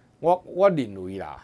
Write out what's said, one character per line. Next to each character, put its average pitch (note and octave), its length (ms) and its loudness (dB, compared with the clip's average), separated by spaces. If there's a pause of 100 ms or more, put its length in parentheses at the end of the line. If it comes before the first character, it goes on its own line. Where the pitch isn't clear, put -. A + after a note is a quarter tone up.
(220)
我， F3 240 2
我 G3 240 4
认 A2 340 -2
为 F#2+ 140 -8
啦， D2+ 260 -10